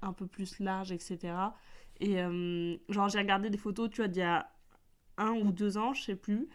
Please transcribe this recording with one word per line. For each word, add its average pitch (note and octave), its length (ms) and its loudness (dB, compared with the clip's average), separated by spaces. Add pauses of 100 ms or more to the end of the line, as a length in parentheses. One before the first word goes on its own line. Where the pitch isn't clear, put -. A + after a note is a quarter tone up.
un G3 100 -4
peu F#3 140 -8
plus - 320 -8
large, F#3+ 340 -2
et F3 60 -4
cetera, F3+ 580 -4 (440)
et, G3 200 4
euh, F3 560 0 (140)
genre, G3+ 180 4
j'ai G3+ 120 2
regardé G3+ 280 4
des G#3 80 0
photos, G#3+ 320 -2
tu A3 140 -2
vois, G#3 60 2
d'il F3+ 120 0
y - 20 2
a E3+ 280 2 (640)
un G#3+ 160 2
ou G#3+ 180 4
deux G3 280 0
ans, B3 160 2
je - 80 -4
sais G3 140 -4
plus, G#3+ 380 -2